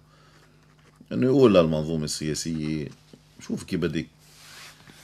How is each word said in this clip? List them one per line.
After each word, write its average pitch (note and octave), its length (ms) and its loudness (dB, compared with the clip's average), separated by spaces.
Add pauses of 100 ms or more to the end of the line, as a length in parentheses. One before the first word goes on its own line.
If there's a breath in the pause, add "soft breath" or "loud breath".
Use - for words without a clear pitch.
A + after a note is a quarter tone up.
(1120 soft breath)
إنه B2 140 -2
يقول C3 300 6
للمنظومة D#2+ 480 2
السياسية: D2+ 840 -6 (520)
"شوف - 240 -10
كيف F#2 160 -6
بدك D#2+ 280 -4 (960 loud breath)